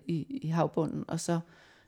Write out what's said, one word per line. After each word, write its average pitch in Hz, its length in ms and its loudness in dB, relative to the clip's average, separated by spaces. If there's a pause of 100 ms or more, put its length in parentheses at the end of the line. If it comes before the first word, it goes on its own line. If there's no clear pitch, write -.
i, - 360 -2
i 156 40 -4
havbunden, 160 600 2
og 160 120 -2
så, 170 200 0 (480)